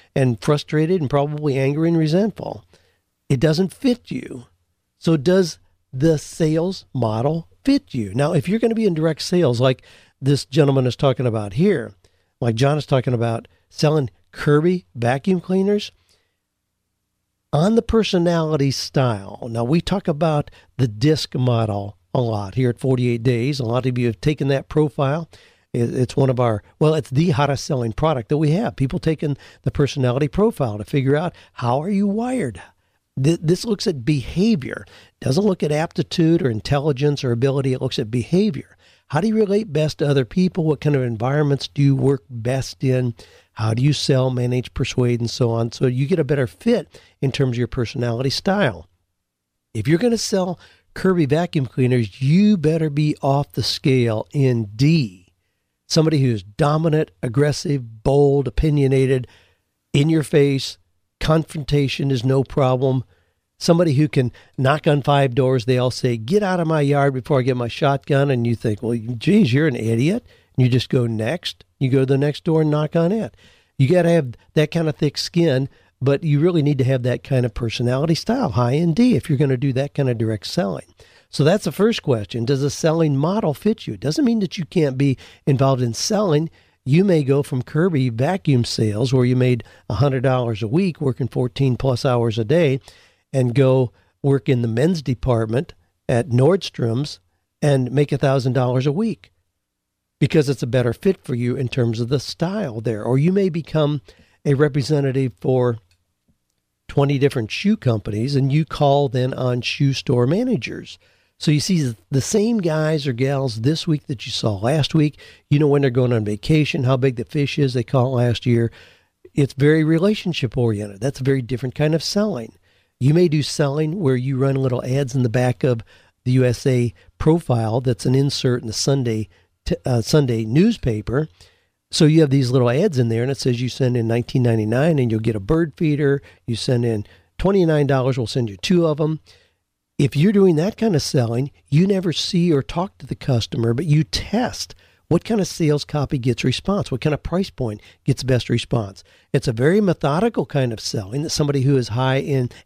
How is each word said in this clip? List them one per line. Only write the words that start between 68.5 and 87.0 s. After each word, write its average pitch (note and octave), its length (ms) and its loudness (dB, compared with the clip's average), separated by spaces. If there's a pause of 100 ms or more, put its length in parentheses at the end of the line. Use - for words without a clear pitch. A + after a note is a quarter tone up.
think, G#2+ 280 -4
"Well, A#2 120 -2
geez, B2 560 2
you're D3 160 2
an B2+ 80 -2
idiot." A#2 480 0 (320)
And B2+ 100 4
you A#2+ 60 2
just B2 180 0
go B2 180 0
next. A2+ 560 -6 (160)
You C3+ 100 0
go C3 100 4
to C3 80 2
the C3+ 100 2
next C#3+ 260 -2
door D#3+ 180 2
and D3+ 100 0
knock D3+ 240 -2
on E3+ 160 2
it. G#3 260 -6 (400)
You C3+ 100 2
gotta E3+ 220 4
have D3+ 240 2 (220)
that D3+ 160 2
kind E3 160 -2
of D3 80 -4
thick - 220 -2
skin, C#3 520 0 (320)
but C#3 220 0
you D3 160 2
really E3+ 220 2
need C#3+ 180 2
to C3 40 2
have B2+ 200 0
that B2 200 -2
kind B2+ 220 0
of A#2 100 -4
personality B2+ 600 -2
style, A#3 340 -2
high A#2+ 240 0
in E3 200 2
D, A#3+ 220 4
if B2+ 120 -2
you're C#3 120 0
gonna C3+ 180 0
do C3+ 160 -2
that C3+ 220 -6
kind C3+ 140 0
of A#2 100 -2
direct A2 260 -4
selling. - 480 -6 (360)
So - 140 -2
that's F3+ 220 2
the E3 60 -4
first G#3+ 320 0
question. A#2 420 -4
Does C3+ 160 0
the C#3+ 80 -2
selling D#3+ 480 0
model E3 380 -2
fit - 320 -2
you? A#2+ 80 -8
It F#2 40 -16
doesn't C4 260 0
mean A#3 140 2
that G3 200 -4
you D#3 60 -4
can't C#3 320 -2
be C#3 200 2 (300)
involved C3+ 340 2
in A#2 140 -2
selling. E3+ 540 0 (360)
You D#3 180 4